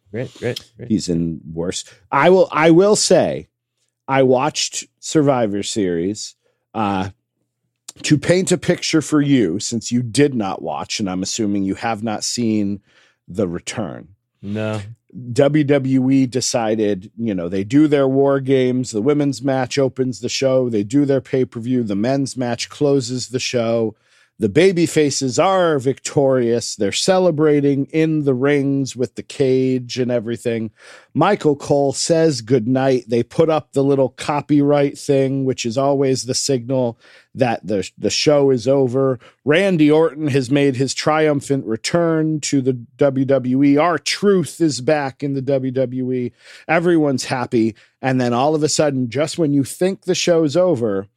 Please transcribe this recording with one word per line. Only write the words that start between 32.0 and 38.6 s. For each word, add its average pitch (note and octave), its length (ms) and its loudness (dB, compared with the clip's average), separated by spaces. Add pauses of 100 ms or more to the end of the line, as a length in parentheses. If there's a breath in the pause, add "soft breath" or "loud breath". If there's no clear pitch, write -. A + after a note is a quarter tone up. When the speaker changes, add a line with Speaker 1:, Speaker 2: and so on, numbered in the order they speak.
Speaker 2:
goodnight. B2+ 640 0
They A#2 160 0
put D#3+ 280 0
up D#3 220 -2
the C#3 120 0
little C3+ 240 2
copyright C#3+ 880 0
thing, C3+ 460 0
which B2+ 200 -4
is A#2 140 -4
always C3+ 460 0
the B2 100 -4
signal B2 640 -2 (380 soft breath)
that A#2 280 -2
the, F#2+ 320 -4
the G#2 140 -2
show C#3+ 400 2
is A#2+ 160 0